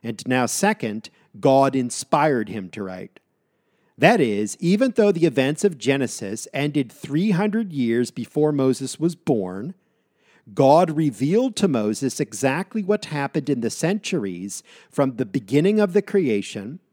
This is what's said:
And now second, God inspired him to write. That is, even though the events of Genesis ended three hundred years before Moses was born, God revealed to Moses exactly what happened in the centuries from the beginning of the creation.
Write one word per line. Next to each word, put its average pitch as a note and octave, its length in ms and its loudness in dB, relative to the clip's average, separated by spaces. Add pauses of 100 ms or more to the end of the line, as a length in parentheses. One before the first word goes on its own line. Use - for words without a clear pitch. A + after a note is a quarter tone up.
And A2+ 260 -8
now B2+ 160 2
second, A#2 640 -2 (320)
God C3+ 340 6
inspired B2+ 760 0
him F#2+ 200 -10
to G#2+ 120 -10
write. F#2 360 -12 (760)
That F#3 240 4
is, G#2+ 380 0
even G#3 380 2
though G#3 160 4
the E3+ 120 2
events C#3 380 0
of F3 160 0
Genesis A#2 760 -2
ended C#3 380 -2
three E3 400 -2
hundred G#3 420 -2
years A#2+ 380 0
before D3 400 -2
Moses C3+ 480 -2
was E3 160 -2
born, G#2 580 -4 (800)
God D3 380 6
revealed D#3+ 680 0
to G3+ 120 0
Moses A#2 500 -2
exactly C#3+ 640 -2
what G#3 240 -2
happened C#3+ 420 -4
in C3 120 0
the A2+ 100 -2
centuries A2 920 -4 (260)
from C3+ 240 0
the B2 100 -4
beginning D3+ 540 0
of G3+ 140 2
the G3 100 2
creation. A#2 800 -2 (120)